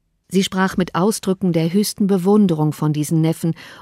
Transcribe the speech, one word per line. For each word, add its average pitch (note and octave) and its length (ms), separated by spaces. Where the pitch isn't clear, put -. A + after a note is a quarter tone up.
Sie F#3 120
sprach F#3+ 340
mit F3+ 160
Ausdrücken F#3+ 600
der E3 200
höchsten G3+ 320
Bewunderung F#3 640
von D3+ 220
diesen D3+ 260
Neffen D#3+ 360